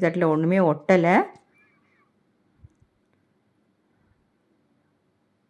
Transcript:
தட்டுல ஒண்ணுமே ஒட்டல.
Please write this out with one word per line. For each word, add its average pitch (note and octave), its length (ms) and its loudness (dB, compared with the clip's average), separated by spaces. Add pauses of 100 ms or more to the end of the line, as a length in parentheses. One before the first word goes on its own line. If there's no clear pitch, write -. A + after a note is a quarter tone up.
தட்டுல E3+ 300 -2
ஒண்ணுமே E3 260 0 (100)
ஒட்டல. E3+ 380 0 (4000)